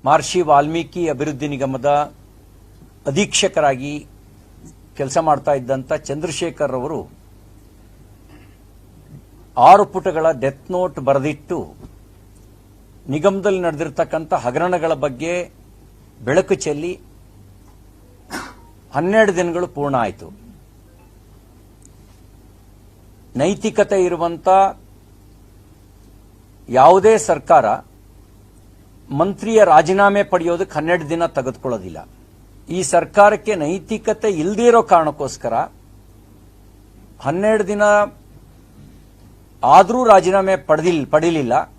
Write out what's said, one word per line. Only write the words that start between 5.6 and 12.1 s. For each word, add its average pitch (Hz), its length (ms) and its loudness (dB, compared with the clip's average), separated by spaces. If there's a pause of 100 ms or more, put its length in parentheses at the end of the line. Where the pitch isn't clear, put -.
ಚಂದ್ರಶೇಖರ್ 151 800 -6
ಅವರು 127 520 -10 (2250)
ಆರು 180 280 8
ಪುಟಗಳ 160 460 -2
ಡೆತ್ 139 400 -6
ನೋಟ್ 180 280 -4
ಬರೆದಿಟ್ಟು, 139 760 -4 (1300)